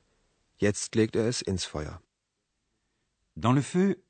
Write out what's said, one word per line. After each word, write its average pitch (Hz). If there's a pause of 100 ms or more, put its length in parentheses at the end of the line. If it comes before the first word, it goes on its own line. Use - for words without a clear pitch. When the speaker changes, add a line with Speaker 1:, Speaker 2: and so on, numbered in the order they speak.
(580)
Speaker 1:
Jetzt -
legt 110
er 113
es 127
ins 92
Feuer. 78 (1400)
Speaker 2:
Dans 113
le 139
feu, 185